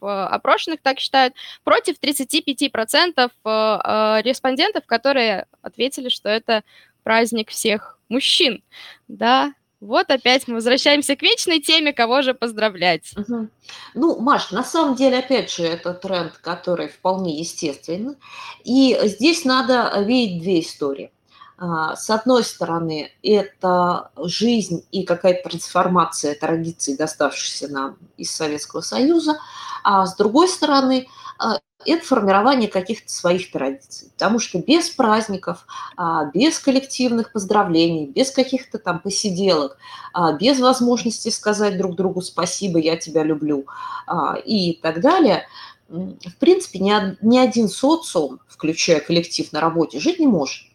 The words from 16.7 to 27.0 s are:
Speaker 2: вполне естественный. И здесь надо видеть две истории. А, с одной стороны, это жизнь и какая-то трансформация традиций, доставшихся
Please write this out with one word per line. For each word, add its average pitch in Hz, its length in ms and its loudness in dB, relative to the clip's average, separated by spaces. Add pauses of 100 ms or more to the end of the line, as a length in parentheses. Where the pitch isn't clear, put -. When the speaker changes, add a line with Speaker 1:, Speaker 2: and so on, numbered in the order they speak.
Speaker 2:
вполне 185 500 -4
естественный. 170 760 -8 (500)
И 262 400 4
здесь 277 400 2
надо 247 600 2
видеть 214 360 0
две 175 180 0
истории. - 520 -6 (460)
А, 160 380 -4
с - 140 -8
одной 226 340 2
стороны, 165 680 -6 (120)
это 180 960 0
жизнь 180 720 -2
и 190 120 -4
какая-то 180 460 0
трансформация 175 840 0
традиций, 165 600 -4
доставшихся - 720 -4